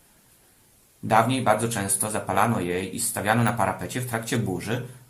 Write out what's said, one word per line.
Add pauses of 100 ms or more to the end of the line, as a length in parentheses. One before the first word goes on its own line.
(1040)
Dawniej
bardzo
często
zapalano
je
i
stawiano
na
parapecie
w
trakcie
burzy, (240)